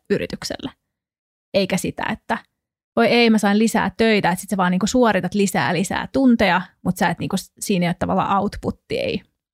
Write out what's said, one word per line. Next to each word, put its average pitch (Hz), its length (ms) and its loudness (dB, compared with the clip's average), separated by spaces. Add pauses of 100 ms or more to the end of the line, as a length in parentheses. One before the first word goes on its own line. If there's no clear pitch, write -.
(100)
yritykselle. - 600 -6 (840)
Eikä 190 220 0
sitä, - 360 -6
että - 260 -6 (580)
voi 233 100 4
ei, 233 240 4
mä 214 80 4
sain 202 200 2
lisää 226 380 2
töitä, 214 340 2
että 185 100 -2
sit - 100 -16
sä 202 60 -2
vaan 180 140 2
niinku 185 160 0
suoritat 208 480 2
lisää, 190 400 0
lisää - 380 -4
tunteja, 226 500 4 (220)
mut 180 120 -2
sä 185 140 0
et 170 80 -4
niinku, - 180 -4 (240)
siinä 175 260 0
ei - 20 0
ole 170 100 -2
tavallaan 185 400 -2
outputti - 600 -6
ei - 240 -4 (320)